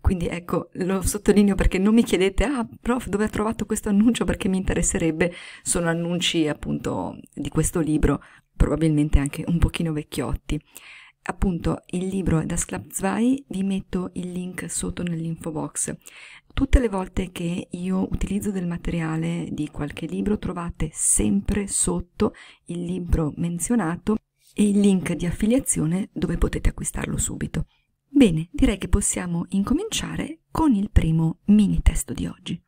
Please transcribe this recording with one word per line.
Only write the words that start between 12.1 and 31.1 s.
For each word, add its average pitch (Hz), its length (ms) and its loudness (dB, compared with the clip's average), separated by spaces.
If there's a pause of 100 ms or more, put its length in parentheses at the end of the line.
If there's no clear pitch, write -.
è - 40 -4
Das 170 220 -4
klappt - 260 -12
zwei, 226 560 0
vi 190 140 -4
metto 190 520 -4
il 180 160 -8
link 180 400 -10
sotto 175 320 -6
nell'info 165 480 -6
box. 147 460 -6 (560)
Tutte - 260 4
le 247 100 4
volte 185 420 -4
che 175 400 -6
io 185 400 -2
utilizzo 196 400 -2
del 185 160 -4
materiale 165 840 -4
di 151 200 -6
qualche - 340 -10
libro 196 340 0
trovate 170 540 -6
sempre 202 760 0
sotto - 680 -2 (320)
il 175 180 -6
libro 170 520 0
menzionato 175 800 -2 (360)
e 208 160 2
il 202 100 4
link 190 360 4
di 160 100 -4
affiliazione 185 880 0
dove 160 240 -2
potete - 320 2
acquistarlo - 480 -4
subito. - 520 -4 (380)
Bene, 170 460 4
direi - 240 2
che 180 120 -8
possiamo 180 600 0
incominciare 247 920 -2 (100)
con 311 240 4
il 196 160 0
primo 160 560 4